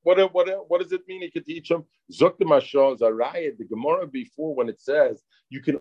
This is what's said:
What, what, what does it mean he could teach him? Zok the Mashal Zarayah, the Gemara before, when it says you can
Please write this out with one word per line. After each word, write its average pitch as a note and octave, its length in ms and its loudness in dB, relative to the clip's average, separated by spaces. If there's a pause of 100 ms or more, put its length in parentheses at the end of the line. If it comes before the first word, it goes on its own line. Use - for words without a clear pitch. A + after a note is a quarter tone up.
What, F3+ 160 4 (160)
what, F3+ 140 2 (200)
what F3+ 140 0
does E3+ 100 -8
it F3+ 140 -6
mean F#3 160 -14
he E3+ 80 -10
could D#3+ 160 -10
teach E3 240 -8
him? E3+ 140 -2 (280)
Zok F3 260 2
the F#3+ 60 2
Mashal C3+ 540 2
Zarayah, A#2+ 580 -2
the A2 80 -12
Gemara C#3+ 420 -4
before, C#3 480 -10
when A#2+ 140 -2
it G#2+ 120 -10
says C3+ 420 0 (260)
you C3 120 -14
can D3 200 -2